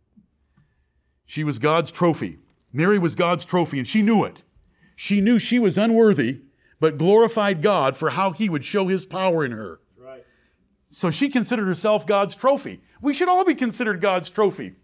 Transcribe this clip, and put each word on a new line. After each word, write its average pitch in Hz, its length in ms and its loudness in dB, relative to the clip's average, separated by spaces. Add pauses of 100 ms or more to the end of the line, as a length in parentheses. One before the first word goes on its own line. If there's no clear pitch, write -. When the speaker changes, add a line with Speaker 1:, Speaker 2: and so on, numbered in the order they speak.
(1300)
Speaker 1:
She 156 180 -8
was 139 160 -4
God's 156 320 0
trophy. 139 480 -2 (340)
Mary 185 260 2
was 170 160 -2
God's 175 300 -2
trophy, 170 320 -2
and 123 100 -6
she 220 140 0
knew 208 220 4
it. - 200 -10 (520)
She 202 260 -2
knew 226 180 4
she 240 200 0
was 190 180 2
unworthy, 208 640 4 (380)
but 156 180 0
glorified 202 640 4
God 160 340 2
for 156 140 -2
how 180 220 -2
He 208 180 -2
would 147 160 -4
show 190 220 -2
His 190 180 -2
power 175 400 -2
in 123 60 -4
her. 104 280 -12 (180)
Speaker 2:
Right. 131 280 -20 (640)
Speaker 1:
So 175 220 -6
she 277 180 -2
considered 233 360 -2
herself 208 400 0
God's 202 300 0
trophy. 269 460 -2 (200)
We 285 120 0
should 359 160 -2
all 370 160 2
be 330 100 2
considered 220 460 -4
God's 185 280 0
trophy. 185 540 -2